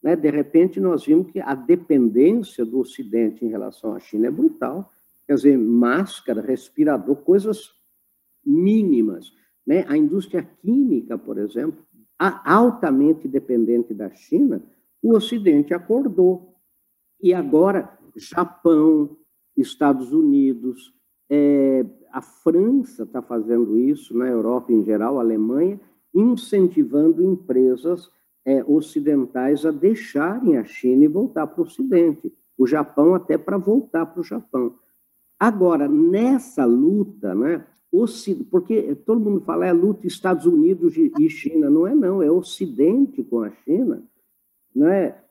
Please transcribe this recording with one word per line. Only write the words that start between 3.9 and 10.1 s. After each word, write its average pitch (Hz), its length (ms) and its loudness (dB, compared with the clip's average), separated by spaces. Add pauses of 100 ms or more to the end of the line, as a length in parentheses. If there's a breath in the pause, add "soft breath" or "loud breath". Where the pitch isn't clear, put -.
à 101 60 -12
China 107 280 -4
é - 40 -4
brutal. 190 600 -4 (360)
Quer 143 80 0
dizer, 135 220 4
máscara, 120 840 0
respirador, 139 760 -2
coisas 202 540 -2 (720)
mínimas, 151 880 0 (320)
né? 180 240 0
A 147 80 -2
indústria 165 460 -2